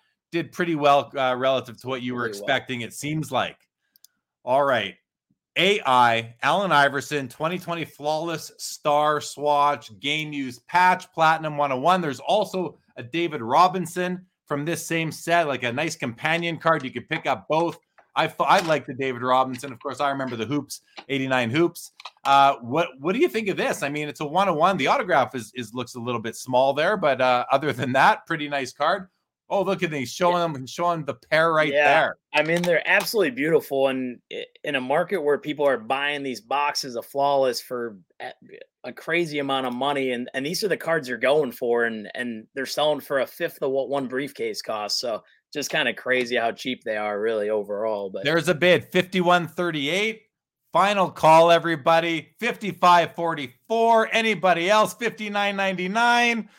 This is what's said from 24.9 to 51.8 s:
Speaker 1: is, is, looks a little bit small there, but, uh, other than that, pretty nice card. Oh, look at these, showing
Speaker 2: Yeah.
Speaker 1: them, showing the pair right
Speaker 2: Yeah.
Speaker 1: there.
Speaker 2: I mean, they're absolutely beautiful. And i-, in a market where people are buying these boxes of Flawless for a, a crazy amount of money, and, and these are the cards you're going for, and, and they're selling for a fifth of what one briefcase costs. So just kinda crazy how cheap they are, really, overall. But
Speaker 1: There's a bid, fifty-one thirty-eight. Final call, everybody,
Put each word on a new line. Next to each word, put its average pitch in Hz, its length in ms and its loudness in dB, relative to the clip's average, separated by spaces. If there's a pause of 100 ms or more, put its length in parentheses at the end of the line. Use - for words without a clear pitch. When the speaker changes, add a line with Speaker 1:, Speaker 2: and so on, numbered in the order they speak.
Speaker 1:
is, 117 200 -8
is, 113 200 -10
looks 123 200 -8
a 123 60 -10
little 117 200 -4
bit 110 160 -8
small 131 380 2
there, 175 220 2
but, 143 240 0
uh, 123 300 4
other 139 220 2
than 123 200 -4
that, 170 340 4
pretty 147 220 -4
nice 139 240 -4
card. 185 360 -2 (420)
Oh, 196 120 0
look 185 200 -2
at 165 80 -2
these, 135 220 -6
showing 175 240 2
Speaker 2:
Yeah. 170 160 0
Speaker 1:
them, 131 140 -10
showing 170 400 -4
the 135 80 -6
pair 160 400 2
right 156 180 2
Speaker 2:
Yeah. 147 280 4
Speaker 1:
there. 120 160 0 (180)
Speaker 2:
I 151 80 4
mean, 165 180 0
they're 175 260 0
absolutely 196 440 2
beautiful. 135 580 0
And 127 300 -6 (120)
i-, - 140 -10 (180)
in 147 120 -4
a 135 60 -2
market 165 420 -2
where 147 160 2
people 147 280 -4
are 131 120 2
buying 139 440 -4
these 123 200 -8
boxes 135 540 -4
of 113 100 -8
Flawless 139 520 2
for 120 380 -8 (240)
a, 123 120 -14 (520)
a - 80 -10
crazy 165 460 -4
amount 135 280 -2
of 123 60 -4
money, 135 380 -2
and, 123 240 -6
and 131 100 -4
these 170 180 -4
are 208 60 -2
the 165 80 0
cards 160 320 -4
you're 123 80 -6
going 131 340 2
for, 117 360 0
and, 110 280 -8
and 117 400 -8
they're 135 120 -6
selling 147 340 0
for 139 200 -2
a 117 60 -2
fifth - 360 -8
of 139 80 0
what 135 180 -2
one 139 180 -2
briefcase 123 540 -6
costs. 104 400 -6
So - 220 -6 (280)
just 143 200 -8
kinda 139 240 0
crazy 123 420 -2
how 113 160 0
cheap 127 320 -8
they 107 140 -4
are, 104 200 -4
really, 107 300 -2
overall. 104 600 -4
But 98 140 -8
Speaker 1:
There's 156 240 0
a 180 60 2
bid, 151 380 2
fifty-one 175 560 2
thirty-eight. 175 760 -4 (500)
Final 190 360 2
call, 165 400 8
everybody, 165 880 2